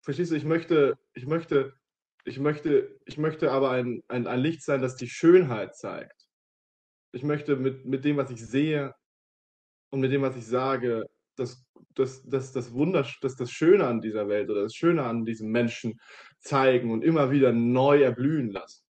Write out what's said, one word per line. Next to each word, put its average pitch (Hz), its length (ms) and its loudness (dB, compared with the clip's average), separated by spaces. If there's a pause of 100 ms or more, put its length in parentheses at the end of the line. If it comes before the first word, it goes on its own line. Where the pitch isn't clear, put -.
Verstehst 165 300 -4
du? 156 40 0
Ich 135 80 -4
möchte, 156 540 2 (160)
ich 123 120 -12
möchte, 151 480 0 (500)
ich 127 140 -10
möchte, 151 680 0
ich 120 140 -14
möchte 156 340 -2
aber 135 200 2
ein, 123 360 -4
ein, 120 180 -4
ein 123 140 -2
Licht 160 220 -2
sein, 139 180 -2
das 127 160 -4
die 123 120 -10
Schönheit 151 680 4
zeigt. - 520 -14 (840)
Ich 123 100 -10
möchte 147 340 -2
mit, 131 300 -4
mit 131 180 -4
dem, 147 120 2
was 131 140 -2
ich 117 140 -12
sehe 139 500 -2 (960)
und 139 100 -2
mit 131 120 2
dem, 139 100 2
was 127 140 -2
ich 113 100 -14
sage, 123 600 -2 (300)
das, - 280 -8 (300)
das, 131 300 -2
das, 131 280 -6
das 117 200 -8
Wundersch-, 151 480 -2
das, 131 160 -4
das 123 140 -8
Schöne 170 360 4
an 117 140 -2
dieser 107 280 -4
Welt 104 220 -2
oder 101 120 0
das 110 120 -6
Schöne 165 280 2
an 117 220 -4
diesem 110 260 -6
Menschen 117 500 -2 (380)
zeigen 127 520 2
und 113 120 -2
immer 147 280 2
wieder 135 220 4
neu 127 500 4
erblühen 127 480 0
lassen. - 400 -14